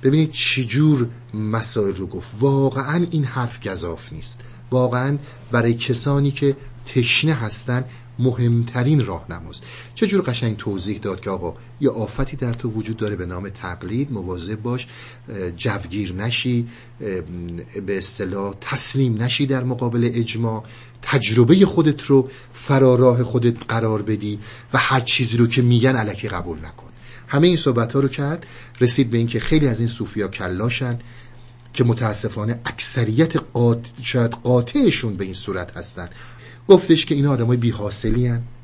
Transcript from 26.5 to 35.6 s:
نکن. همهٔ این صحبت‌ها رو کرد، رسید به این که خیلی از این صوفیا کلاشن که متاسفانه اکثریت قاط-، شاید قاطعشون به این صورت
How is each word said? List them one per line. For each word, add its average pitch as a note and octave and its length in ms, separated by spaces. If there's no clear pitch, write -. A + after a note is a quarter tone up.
نکن. - 320
همهٔ D3+ 200
این F3+ 100
صحبت‌ها A#2+ 420
رو C#3 80
کرد، D3 380
رسید B2 300
به A#2 80
این A#2 100
که A#2 120
خیلی D3+ 280
از A2+ 120
این A#2 100
صوفیا G#2 380
کلاشن A2+ 720
که B2+ 100
متاسفانه A2+ 840
اکثریت B2+ 720
قاط-، A#2 640
شاید A#2 300
قاطعشون B2 840
به G2 80
این F#2+ 80
صورت F#2 440